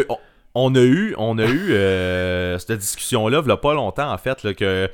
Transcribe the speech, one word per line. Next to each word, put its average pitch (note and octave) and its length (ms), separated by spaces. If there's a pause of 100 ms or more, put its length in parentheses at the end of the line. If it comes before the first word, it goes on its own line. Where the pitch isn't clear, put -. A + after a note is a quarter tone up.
on, - 80 (360)
on C3 220
a B2+ 60
eu, E3+ 360
on A2 220
a A2 60
eu, D#3+ 260
euh, F#2 880
<laughs> - 0
cette A2 200
discussion-là, A2+ 600
v'là A2+ 160
pas D3 160
longtemps, C#3 380
en F#2+ 60
fait, C3 260
là, G#2 100
que F#2+ 400